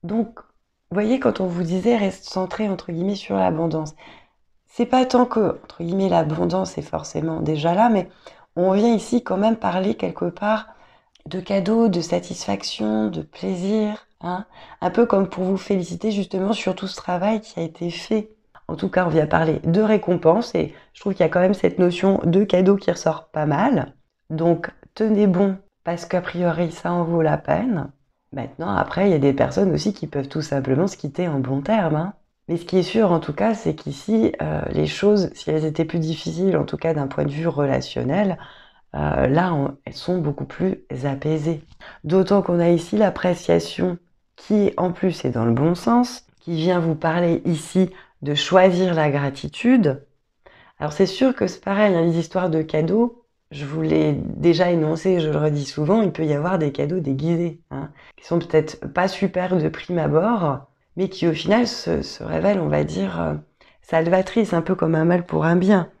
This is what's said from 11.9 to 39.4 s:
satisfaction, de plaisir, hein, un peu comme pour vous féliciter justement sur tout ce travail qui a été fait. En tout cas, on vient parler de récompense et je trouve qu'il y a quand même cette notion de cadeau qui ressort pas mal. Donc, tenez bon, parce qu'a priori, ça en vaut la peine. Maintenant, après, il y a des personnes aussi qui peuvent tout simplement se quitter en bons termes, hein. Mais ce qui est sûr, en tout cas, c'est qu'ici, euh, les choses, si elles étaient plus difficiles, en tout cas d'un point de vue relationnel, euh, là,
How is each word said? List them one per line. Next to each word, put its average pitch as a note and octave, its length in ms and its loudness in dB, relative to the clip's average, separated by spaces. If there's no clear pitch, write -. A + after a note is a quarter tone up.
satisfaction, - 1040 -2
de E3+ 140 -4
plaisir, G3 840 -4
hein, F3+ 240 -6
un F#3 80 -2
peu A#3 160 4
comme G3 240 2
pour F3+ 140 -6
vous F#3+ 140 0
féliciter F3+ 540 -4
justement F#3+ 400 -4
sur F#3+ 240 -2
tout F#3+ 120 -10
ce - 80 -10
travail G3 460 -2
qui - 180 -14
a E3+ 40 -4
été E3 260 -6
fait. G#3+ 420 -4
En D#3+ 80 -8
tout F#3+ 140 -4
cas, F3+ 160 2
on F3 40 0
vient D#3 180 2
parler D#3+ 360 2
de E3 180 2
récompense G#3 760 2
et D#3+ 180 -2
je - 60 -20
trouve G3 140 -4
qu'il F#3 100 2
y - 20 4
a D#3+ 40 2
quand F3+ 100 0
même F#3+ 140 4
cette F3 260 0
notion F3+ 460 2
de F#3 180 4
cadeau F#3+ 320 4
qui G3 160 -2
ressort - 380 -4
pas D3+ 160 -2
mal. D#3 480 0
Donc, E3 420 0
tenez G#3 340 4
bon, F#3+ 300 2
parce E3+ 220 -6
qu'a F3+ 160 -2
priori, E3+ 500 -2
ça E3+ 200 -6
en F3 120 0
vaut E3 180 0
la D3+ 160 2
peine. D#3 540 -2
Maintenant, C#3 420 -6
après, F#3 320 0
il G3 40 4
y E3 40 4
a D3 40 2
des C#3 140 4
personnes C#3 380 0
aussi D#3 220 -2
qui - 140 -10
peuvent C#3 200 -6
tout D#3 140 -6
simplement C3+ 460 0
se - 100 -8
quitter F3 320 -6
en C#3+ 100 -2
bons C3+ 220 -2
termes, F3 340 0
hein. F3 180 -4
Mais E3+ 100 -2
ce E3+ 80 -8
qui F#3 120 0
est F3+ 60 4
sûr, G#3 280 2
en E3 80 4
tout D3+ 140 -6
cas, G#3+ 220 0
c'est E3 180 -4
qu'ici, G#3 680 0
euh, D3+ 300 -4
les - 160 0
choses, G3 480 2
si - 160 -10
elles D#3 160 0
étaient D#3 180 -2
plus D#3+ 140 -4
difficiles, E3 600 -2
en D3 60 2
tout D3+ 140 -6
cas E3 160 0
d'un D3 140 -2
point D3 180 -2
de C#3+ 60 -4
vue D#3+ 160 -4
relationnel, C#3 880 -2
euh, D3 300 0
là, E3 260 2